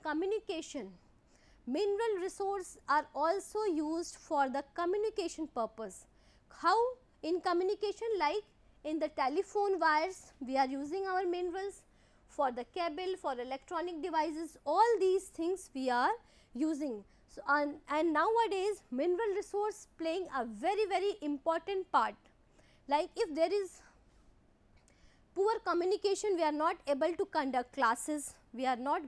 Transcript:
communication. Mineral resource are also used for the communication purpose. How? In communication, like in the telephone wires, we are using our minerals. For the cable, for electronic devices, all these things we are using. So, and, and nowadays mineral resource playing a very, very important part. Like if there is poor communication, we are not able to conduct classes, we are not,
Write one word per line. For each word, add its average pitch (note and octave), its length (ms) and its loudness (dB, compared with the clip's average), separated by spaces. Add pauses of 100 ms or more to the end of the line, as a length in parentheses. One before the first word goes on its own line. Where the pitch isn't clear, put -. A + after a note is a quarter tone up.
communication. D#4+ 880 -4 (760)
Mineral G4+ 540 0
resource G4 560 -4 (140)
are D4 240 2
also F4+ 500 0
used D#4+ 520 -2
for C#4 340 0
the C#4 120 -4 (120)
communication F4+ 720 -2
purpose. A3 580 -8 (460)
How? F4 260 2 (460)
In D#4+ 180 0
communication, F#4+ 640 0 (120)
like E4+ 240 0 (420)
in D#4 140 -2
the D#4 100 0
telephone F4+ 720 0
wires, D#4+ 540 2 (120)
we C4 120 -2
are C4+ 80 4
using C#4+ 400 -4
our F#4 180 0
minerals. F4+ 560 -4 (480)
For C#4 240 0
the A#3+ 120 -8
cable, F4+ 580 -4
for D4 180 -2
electronic D#4 640 -6
devices, D#4+ 640 -2
all E4+ 180 6 (160)
these F#4+ 220 4
things F4 520 -4
we C4 140 -2
are B3 220 4 (420)
using. C#4 500 -2 (260)
So, - 200 -20
and, D4 280 2 (120)
and D#4 240 2
nowadays G4 800 2
mineral F4+ 440 2
resource G#4 520 -4 (100)
playing E4 300 -2 (100)
a B3+ 80 0
very, D4+ 420 0
very F#4+ 360 0
important E4 680 -2
part. A3 240 2 (760)
Like D4+ 280 2
if F4+ 180 0
there E4 180 4
is G4 280 -2 (1500)
poor G#4+ 300 2
communication, F#4 720 2
we E4+ 60 2
are D4+ 100 4
not D#4 240 0 (100)
able C#4+ 280 2
to F#4+ 100 -2
conduct C4 480 -2
classes, C4+ 640 0 (180)
we B3+ 140 -4
are B3+ 100 2
not, C#4+ 320 -2